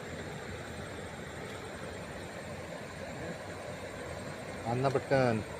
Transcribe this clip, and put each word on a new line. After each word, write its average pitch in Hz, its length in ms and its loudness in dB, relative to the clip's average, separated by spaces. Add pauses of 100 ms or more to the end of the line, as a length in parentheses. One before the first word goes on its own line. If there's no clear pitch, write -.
(4000)
आण 123 80 4
ना 135 100 6
पटकन, 127 520 8 (200)